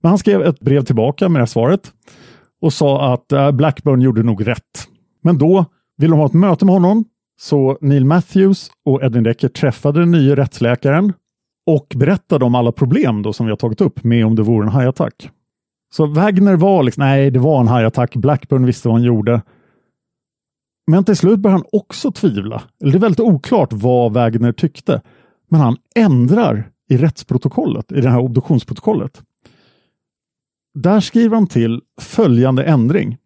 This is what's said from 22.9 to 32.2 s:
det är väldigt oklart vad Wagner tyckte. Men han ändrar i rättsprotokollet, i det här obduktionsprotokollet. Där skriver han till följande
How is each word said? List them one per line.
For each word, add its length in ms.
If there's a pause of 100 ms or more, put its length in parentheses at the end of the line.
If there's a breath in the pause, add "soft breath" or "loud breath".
det 60
är 20
väldigt 200
oklart 520
vad 400
Wagner 400
tyckte. 500 (460 soft breath)
Men 120
han 160 (180)
ändrar 760 (180)
i 80
rättsprotokollet, 960
i 80
det 100
här 80
obduktionsprotokollet. 1040 (1500 soft breath)
Där 260
skriver 360
han 100
till 360 (180)
följande 640